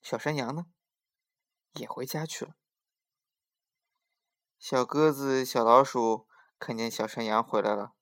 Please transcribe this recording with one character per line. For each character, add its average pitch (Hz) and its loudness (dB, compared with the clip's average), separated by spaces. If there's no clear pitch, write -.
小 - -6
山 151 -4
羊 131 -4
呢， 170 -8
也 117 -12
回 - -10
家 156 -8
去 - -10
了。 151 -20
小 127 0
鸽 151 2
子、 135 0
小 127 0
老 120 8
鼠 113 -2
看 - -8
见 113 -4
小 113 -4
山 113 -8
羊 110 2
回 110 -2
来 104 0
了 101 -10